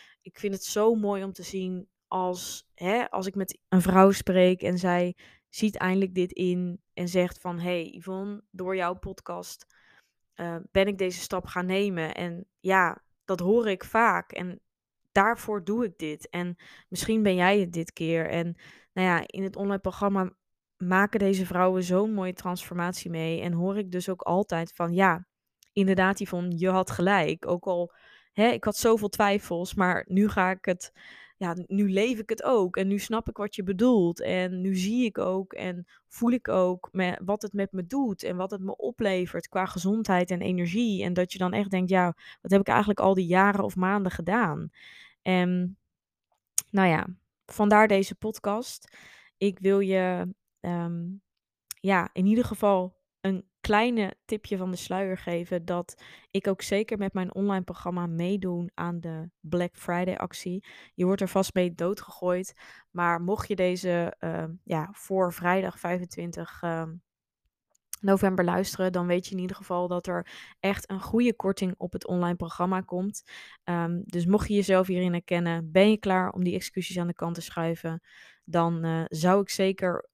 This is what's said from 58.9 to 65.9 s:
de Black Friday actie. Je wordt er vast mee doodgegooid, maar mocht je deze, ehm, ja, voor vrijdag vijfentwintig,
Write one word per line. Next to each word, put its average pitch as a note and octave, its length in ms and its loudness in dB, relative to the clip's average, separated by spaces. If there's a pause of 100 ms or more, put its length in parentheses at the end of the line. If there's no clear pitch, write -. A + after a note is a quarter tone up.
de E3 300 -10 (100)
Black F3 380 -2
Friday F3+ 380 -2
actie. - 500 -6 (280)
Je F3+ 120 0
wordt F#3+ 160 2
er F#3+ 60 2
vast F#3+ 260 0
mee F3+ 220 2
doodgegooid, F3+ 800 -4 (380)
maar E3+ 300 0
mocht G3 260 -2
je G3+ 80 -2
deze, F3+ 640 0
ehm, E3 340 -6 (100)
ja, D#3+ 280 -4
voor F#3+ 420 0
vrijdag F3+ 460 0
vijfentwintig, E3+ 800 -8